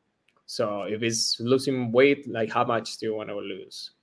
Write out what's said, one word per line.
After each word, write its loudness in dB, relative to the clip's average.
So -4
if -4
it's 0
losing 2
weight, 6
like, 0
how 2
much 0
do -6
you -2
wanna -8
lose? -10